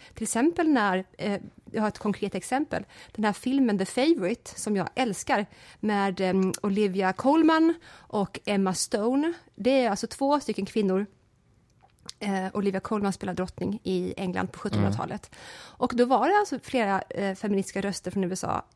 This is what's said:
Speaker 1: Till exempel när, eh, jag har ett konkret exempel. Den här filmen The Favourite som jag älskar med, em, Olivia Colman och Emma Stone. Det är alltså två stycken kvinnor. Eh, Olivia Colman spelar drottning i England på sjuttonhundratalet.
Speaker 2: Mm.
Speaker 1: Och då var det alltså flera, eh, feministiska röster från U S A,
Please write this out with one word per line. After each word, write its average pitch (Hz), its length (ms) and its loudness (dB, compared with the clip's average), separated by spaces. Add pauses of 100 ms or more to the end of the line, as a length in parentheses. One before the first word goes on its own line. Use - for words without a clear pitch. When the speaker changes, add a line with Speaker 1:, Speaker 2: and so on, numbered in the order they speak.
(140)
Speaker 1:
Till - 100 -8
exempel 320 460 2
när, 202 340 2 (140)
eh, 202 220 -4 (320)
jag 220 100 -2
har 214 60 0
ett 202 120 -6
konkret 202 360 -4
exempel. 254 500 -4 (300)
Den 214 100 -2
här 208 80 2
filmen 254 440 2
The 190 80 0
Favourite 247 720 0
som 214 160 -2
jag 185 200 0
älskar 220 500 0 (340)
med, 196 420 0
em, 190 400 2
Olivia 196 520 0
Colman 320 600 4 (200)
och - 520 -4
Emma 196 280 2
Stone. 262 600 0 (220)
Det 254 300 4
är 220 40 2
alltså 202 180 -2
två 277 320 0
stycken 202 260 -4
kvinnor. 196 400 0 (1120)
Eh, 190 340 -2
Olivia 196 260 -2
Colman 202 340 -2
spelar 190 200 -6
drottning 185 500 -4
i 180 340 -2
England 185 340 -4
på - 80 -18
sjuttonhundratalet. 202 720 -2
Speaker 2:
Mm. - 80 -20 (380)
Speaker 1:
Och 240 180 -2
då 240 100 6
var 262 240 4
det 403 100 4
alltså 403 240 -2
flera, 202 460 0
eh, 196 260 -2
feministiska 196 460 -2
röster 190 300 -6
från 190 120 -2
U 175 100 -2
S - 100 -6
A, - 180 -2 (140)